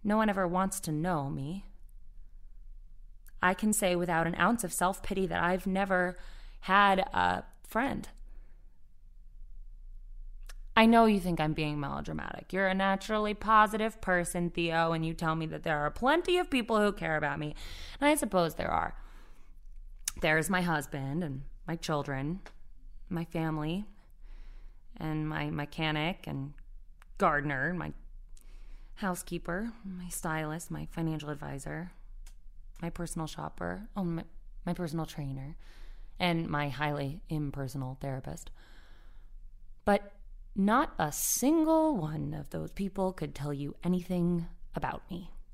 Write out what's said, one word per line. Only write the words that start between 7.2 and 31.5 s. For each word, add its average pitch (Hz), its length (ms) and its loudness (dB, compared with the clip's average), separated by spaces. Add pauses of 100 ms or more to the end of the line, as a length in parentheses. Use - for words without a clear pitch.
friend. - 400 0 (2750)
I 226 120 10
know 226 180 12
you 214 160 8
think 175 180 2
I'm 156 140 4
being 147 260 0
melodramatic. 147 720 -4
You're 190 180 2
a 190 40 4
naturally 196 600 2
positive 214 680 6
person, 175 480 2
Theo, 165 440 2
and 160 120 2
you 165 80 0
tell 160 220 0
me 160 100 0
that 156 200 -6
there 156 160 2
are 147 100 2
plenty 339 480 4
of 359 100 0
people 226 320 2
who 208 140 6
care 160 240 0
about 143 200 0
me. 151 160 -4 (460)
And 285 80 6
I 302 60 8
suppose 185 400 2
there - 160 -2
are. 82 260 0 (1300)
There's 156 260 4
my 185 140 4
husband 147 600 0
and 139 200 -4 (260)
my 165 80 -2
children, 143 640 -2 (680)
my 170 160 -2
family, 160 580 -2 (1120)
and 156 320 -2
my 151 220 -2
mechanic 156 760 -2
and 143 280 -6 (640)
gardener, 147 560 2
my 160 180 -4 (1000)
housekeeper, 180 800 -4 (100)
my 180 280 -8
stylist, 156 600 -2
my 156 200 -6
financial 156 400 -2
advisor, 151 600 -6 (920)